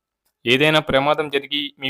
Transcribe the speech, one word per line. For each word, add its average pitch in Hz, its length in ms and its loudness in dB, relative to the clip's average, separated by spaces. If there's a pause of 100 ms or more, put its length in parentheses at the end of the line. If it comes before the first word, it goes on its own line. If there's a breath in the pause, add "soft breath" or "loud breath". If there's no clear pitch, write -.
(440)
ఏదైనా 151 360 2 (100)
ప్రమాదం 147 440 0
జరిగి 143 280 -4 (180)
మీ 135 100 -6